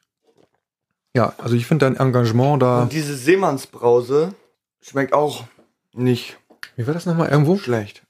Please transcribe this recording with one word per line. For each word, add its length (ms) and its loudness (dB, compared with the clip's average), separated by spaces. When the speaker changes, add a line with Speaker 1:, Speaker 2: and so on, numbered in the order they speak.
Speaker 1:
Ja, 220 0
also 180 -2
ich 100 -2
finde 200 2
dein 100 0
Engagement 680 2
da 200 2
Speaker 2:
Und 100 -2
diese 240 -6
Seemannsbrause 1160 0
schmeckt 320 -6
auch 320 0
nicht 460 -2
Speaker 1:
Wie 100 -6
war 80 -4
das 120 -10
nochmal? 240 0
Irgendwo? 280 4
Speaker 2:
schlecht. 520 -6